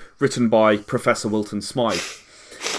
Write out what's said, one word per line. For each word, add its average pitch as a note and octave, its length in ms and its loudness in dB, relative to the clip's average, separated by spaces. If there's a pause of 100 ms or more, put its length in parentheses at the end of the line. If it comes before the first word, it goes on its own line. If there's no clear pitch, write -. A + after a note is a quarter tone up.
(180)
written B2 320 0
by A2 280 6
Professor A#2 500 -2
Wilton G#2 340 -2
Smythe. G#2+ 400 -2 (760)